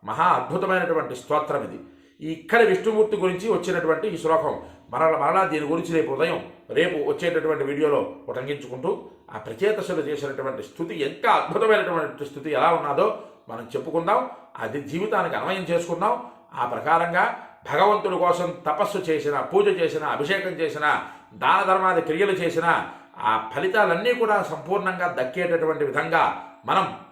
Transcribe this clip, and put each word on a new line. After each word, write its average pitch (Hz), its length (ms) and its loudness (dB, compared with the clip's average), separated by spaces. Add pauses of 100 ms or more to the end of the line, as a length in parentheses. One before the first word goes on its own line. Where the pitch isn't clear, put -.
మహా 160 200 -2
అద్భుతమైనటువంటి 170 920 0
స్తోత్రం 147 480 -2
ఇది. 92 140 -10 (540)
ఇక్కడ 226 300 2
విష్ణుమూర్తి 214 540 4
గురించి 185 360 0
వచ్చినటువంటి 165 560 0
ఈ 170 100 -4
శ్లోకం 160 440 0 (280)
మరల, 156 260 2
మరలా 170 280 2
దీని 151 220 -2
గురించి 165 340 0
రేపు 135 120 0
ఉదయం, 147 320 0 (260)
రేపు 151 400 2
వచ్చేటటువంటి 156 540 0
వీడియోలో 143 500 0 (140)
ఉటంకించుకుంటూ 135 840 -6 (240)
ఆ 110 40 -10
ప్రచేతసులు 175 640 -2
చేసినటువంటి 139 600 -6
స్తుతి, - 320 -8
ఇంకా 160 360 -2
అద్భుతమైనటువంటి 175 960 2
స్తుతి 143 260 -8
ఎలా 160 220 4
ఉన్నాదో 165 500 0 (260)
మనం 113 280 -10
చెప్పుకుందాం. 180 540 0 (280)
అది 113 220 -6
జీవితానికి 180 560 -2
అన్వయం 185 260 -2
చేసుకుందాం. 170 600 0 (320)
ఆ 123 120 -2
ప్రకారంగా 170 800 0 (260)
భగవంతుడి 180 440 2
కోసం 175 380 2 (120)
తపస్సు 190 320 -2
చేసిన, 147 420 0
పూజ 190 260 2
చేసిన, 160 380 0
అభిషేకం 180 460 -2
చేసిన, 151 520 0 (320)
దాన 170 320 4
ధర్మాది 185 340 4
క్రియలు 165 320 2
చేసిన 165 560 0 (300)
ఆ 110 360 0
ఫలితాలన్నీ 190 600 2
కూడా 214 280 2
సంపూర్ణంగా 180 800 -2
దక్కేటటువంటి 160 640 0
విధంగా 151 600 0 (220)
మనం 170 320 0 (140)